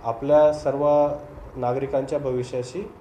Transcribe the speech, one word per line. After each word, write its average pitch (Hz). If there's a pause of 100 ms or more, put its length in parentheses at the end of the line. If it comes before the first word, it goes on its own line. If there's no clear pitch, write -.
आपल्या 147
सर्व 147 (480)
नागरिकांच्या 135
भविष्याशी 127